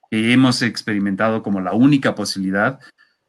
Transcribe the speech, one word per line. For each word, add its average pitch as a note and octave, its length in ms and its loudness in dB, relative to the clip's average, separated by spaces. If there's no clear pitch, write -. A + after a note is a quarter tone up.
que A2 220 0
hemos B2+ 300 4
experimentado G#2+ 800 -2
como G2 180 -4
la F2+ 120 -4
única C3 420 2
posibilidad, G2+ 640 -2